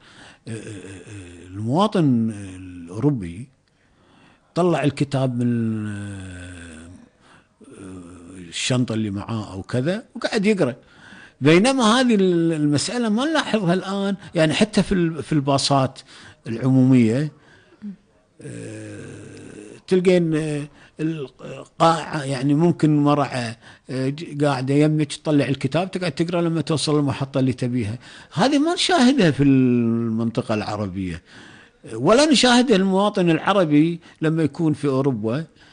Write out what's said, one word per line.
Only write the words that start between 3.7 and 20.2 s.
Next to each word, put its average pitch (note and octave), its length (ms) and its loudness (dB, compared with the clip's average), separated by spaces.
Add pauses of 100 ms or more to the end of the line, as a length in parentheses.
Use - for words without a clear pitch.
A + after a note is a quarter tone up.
طلع D#3+ 280 2
الكتاب C3+ 600 0
من، A2+ 440 -2
آه، F2+ 1040 -12 (720)
آه، F#2 400 -18 (360)
الشنطة A2+ 560 -2
اللي A2 160 -2
معاه G2+ 440 -6
أو F#2+ 100 -10
كذا D#3 420 -4 (100)
وقاعد A#3 300 -4
يقرأ. F3+ 300 0 (640)
بينما G#3 420 4
هذه A#3+ 320 4
ال-، E3+ 380 2
المسألة D#3 560 0
ما A3 160 0
نلاحظها A3 480 0
الآن، G3 420 -2 (200)
يعني D#3+ 180 2
حتى G#3+ 300 0
في - 80 -4
ال-، E3 320 0
في - 100 -6
الباصات C3+ 640 0 (480)
العمومية، B2+ 840 4 (1080)
آه، G#2+ 580 -14 (880)
تلقين، F3+ 480 4